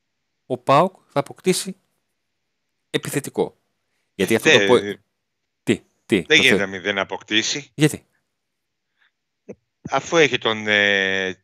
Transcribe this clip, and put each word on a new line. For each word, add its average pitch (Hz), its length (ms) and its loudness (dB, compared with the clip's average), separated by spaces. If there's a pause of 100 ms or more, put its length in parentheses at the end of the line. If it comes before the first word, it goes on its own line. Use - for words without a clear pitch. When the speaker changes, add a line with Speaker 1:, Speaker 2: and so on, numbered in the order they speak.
(460)
Speaker 1:
ο 127 120 -6
παοκ 156 380 2 (120)
θα 143 120 -4
αποκτήσει - 560 -4 (1120)
επιθετικό. 143 680 -6 (580)
Γιατί 98 200 0
αυτό 127 160 2
Speaker 2:
Δεν 107 160 4
Speaker 1:
το - 0 -
πω-, 120 140 4 (840)
τι, - 200 -2 (240)
τι, 107 100 2
Speaker 2:
δεν 82 100 -2
Speaker 1:
το 156 80 2
Speaker 2:
γίνεται 131 220 4
Speaker 1:
θε- - 40 2
Speaker 2:
να 98 60 -4
μην, 95 160 -10
δεν 98 160 -4
αποκτήσει. 107 760 -4
Speaker 1:
Γιατί; - 320 -2 (1800)
Speaker 2:
Αφού 135 260 -4
έχει 135 220 2
τον, 110 300 -4
ε, 98 760 0